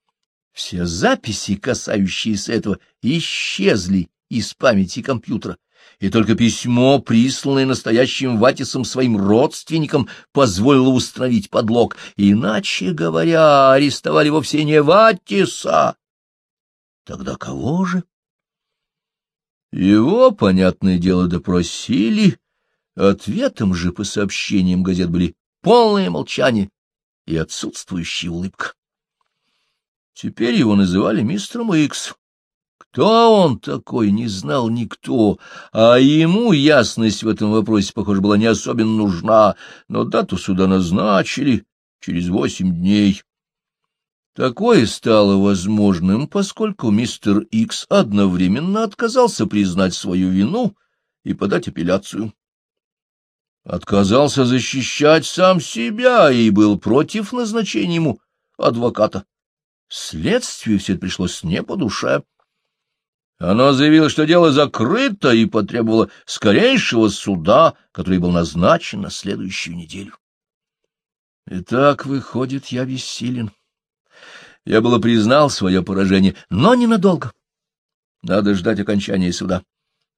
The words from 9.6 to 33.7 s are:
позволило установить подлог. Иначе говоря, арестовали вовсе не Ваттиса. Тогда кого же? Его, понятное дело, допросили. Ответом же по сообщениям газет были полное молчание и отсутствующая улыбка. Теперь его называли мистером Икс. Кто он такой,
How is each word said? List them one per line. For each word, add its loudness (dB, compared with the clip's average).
позволило 4
установить -2
подлог. 0
Иначе 0
говоря, 2
арестовали 2
вовсе -2
не 4
Ваттиса. 2
Тогда -12
кого -4
же? -4
Его, 4
понятное 2
дело, 0
допросили. -2
Ответом -2
же -2
по -8
сообщениям -2
газет -2
были -2
полное 2
молчание -2
и -6
отсутствующая -8
улыбка. -10
Теперь -6
его 2
называли 0
мистером -4
Икс. -2
Кто 4
он 2
такой, -4